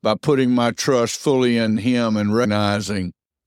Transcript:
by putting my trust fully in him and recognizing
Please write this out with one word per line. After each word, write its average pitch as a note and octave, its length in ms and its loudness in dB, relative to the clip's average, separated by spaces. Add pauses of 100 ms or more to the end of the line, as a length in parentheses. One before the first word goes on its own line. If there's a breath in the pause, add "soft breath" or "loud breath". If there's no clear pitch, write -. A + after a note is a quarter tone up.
by G#2+ 120 2
putting C3 400 2
my A#2+ 160 2
trust A#2 500 -2
fully B2+ 380 2
in A2 180 0
him A2+ 400 0
and G#2 180 0
recognizing G#2 800 0 (340)